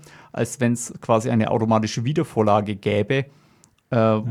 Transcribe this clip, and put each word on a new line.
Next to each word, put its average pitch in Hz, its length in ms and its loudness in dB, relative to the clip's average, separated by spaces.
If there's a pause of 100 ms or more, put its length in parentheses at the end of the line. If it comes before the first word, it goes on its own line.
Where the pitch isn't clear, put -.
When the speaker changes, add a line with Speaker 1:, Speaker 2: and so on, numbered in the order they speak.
(320)
Speaker 1:
als - 280 -6
wenn's 120 320 -2 (100)
quasi 117 280 0
eine 113 200 0
automatische 110 540 0
Wiedervorlage 107 720 0
gäbe, 104 500 -2 (640)
äh, 127 60 0
Speaker 2:
Ja. 110 340 2